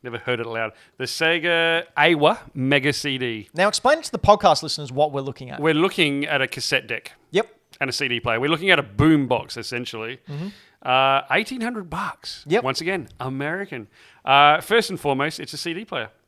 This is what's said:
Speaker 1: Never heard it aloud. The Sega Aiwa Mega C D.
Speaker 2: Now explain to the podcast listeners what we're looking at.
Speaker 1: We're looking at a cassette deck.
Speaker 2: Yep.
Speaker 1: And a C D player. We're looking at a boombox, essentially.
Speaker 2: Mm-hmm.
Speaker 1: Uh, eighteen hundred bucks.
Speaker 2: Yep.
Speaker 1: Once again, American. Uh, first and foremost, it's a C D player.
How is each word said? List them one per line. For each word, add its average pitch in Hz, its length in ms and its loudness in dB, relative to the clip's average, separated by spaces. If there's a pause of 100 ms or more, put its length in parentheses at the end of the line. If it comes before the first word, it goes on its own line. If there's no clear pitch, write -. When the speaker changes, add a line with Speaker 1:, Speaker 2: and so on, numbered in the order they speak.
Speaker 1:
Never 120 160 -10
heard 123 220 -2
it 117 60 -6
aloud. 113 260 -4 (260)
The 131 60 -6
Sega 165 800 0 (120)
Aiwa 156 420 4 (160)
Mega 139 380 2
C 135 260 -4
D. 113 360 -6
Speaker 2:
Now 185 140 2
explain 294 340 0
to - 80 -12
the 214 80 -6
podcast 202 460 4
listeners 147 260 -8
what 143 220 0
we're 139 80 -4
looking 135 300 -12
at. 139 100 -10
Speaker 1:
We're 156 140 2
looking 151 520 2
at 143 160 0
a 131 60 -2
cassette 127 400 -4
deck. - 240 -10 (180)
Speaker 2:
Yep. 196 180 0 (320)
Speaker 1:
And 135 80 -2
a 123 40 -6
C 139 160 -4
D 123 100 -2
player. 117 220 0
We're 143 100 0
looking 170 200 0
at 160 100 6
a - 20 -4
boombox, 123 760 2
essentially. 120 600 -8 (100)
Speaker 2:
Mm-hmm. 151 200 -10 (340)
Speaker 1:
Uh, 135 480 2
eighteen 220 300 -2
hundred 226 280 -6
bucks. - 600 -10
Speaker 2:
Yep. 190 160 2
Speaker 1:
Once 131 160 -4
again, 165 280 -6 (120)
American. 139 680 -8 (380)
Uh, 147 360 6
first 214 300 0
and 185 80 -8
foremost, 143 400 -2
it's - 140 -12
a 147 40 -12
C 170 160 -8
D 190 120 -10
player. 113 260 -8 (180)